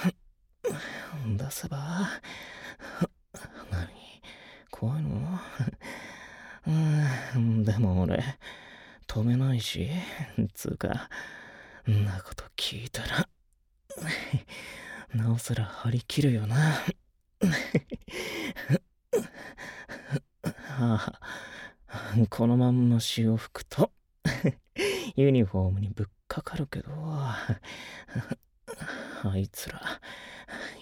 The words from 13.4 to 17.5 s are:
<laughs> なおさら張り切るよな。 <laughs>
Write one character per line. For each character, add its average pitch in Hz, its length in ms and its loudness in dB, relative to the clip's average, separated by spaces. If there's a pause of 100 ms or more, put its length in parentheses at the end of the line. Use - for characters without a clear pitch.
<laughs> - 0 -
な 113 180 4
お 117 60 4
さ - 160 -2
ら 113 100 2
張 - 280 -4
り 120 100 2
切 - 220 0
る 135 100 6
よ 107 140 2
な。 113 80 2 (840)
<laughs> 175 140 6 (3250)